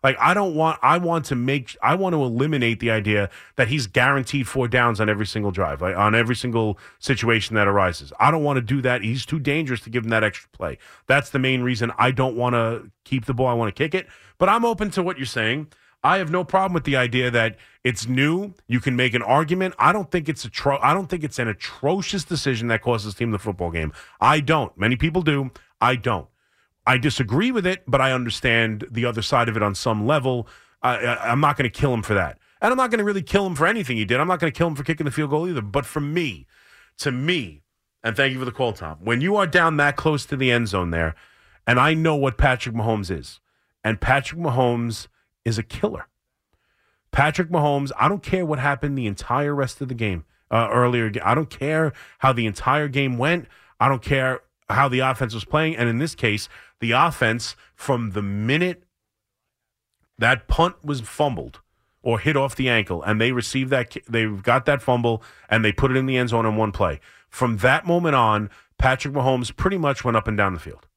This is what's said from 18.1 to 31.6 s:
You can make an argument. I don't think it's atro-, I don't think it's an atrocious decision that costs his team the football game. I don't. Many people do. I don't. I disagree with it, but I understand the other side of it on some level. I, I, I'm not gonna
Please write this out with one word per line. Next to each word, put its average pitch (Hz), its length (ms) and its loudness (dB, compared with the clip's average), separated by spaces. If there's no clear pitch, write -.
You 120 120 0
can 127 160 -2
make 123 200 0
an 120 80 0
argument. 165 560 0
I 139 120 6
don't 202 200 -2
think 156 180 -2
it's - 160 -8
atro-, 139 340 -2
I 139 140 4
don't 185 140 -2
think 170 160 -4
it's - 160 -8
an 120 80 0
atrocious 165 760 -4
decision 127 440 -2
that 113 160 0
costs 113 220 0
his 104 100 -8
team 117 160 -2
the 104 80 -2
football 92 320 -4
game. 80 200 -4
I 143 180 4
don't. 143 380 0
Many 113 200 0
people 165 260 0
do. 143 260 0
I 123 140 4
don't. 107 320 -4
I 127 140 4
disagree 131 520 0
with 214 140 -2
it, 180 220 -2
but 131 140 2
I 131 100 2
understand 117 800 0
the 117 120 -2
other 117 200 -2
side 120 260 2
of 113 80 -2
it 107 60 2
on 104 100 2
some 107 320 -2
level. 127 420 0
I, 123 140 0
I, 117 340 -2
I'm 123 80 2
not 147 180 4
gonna 123 140 0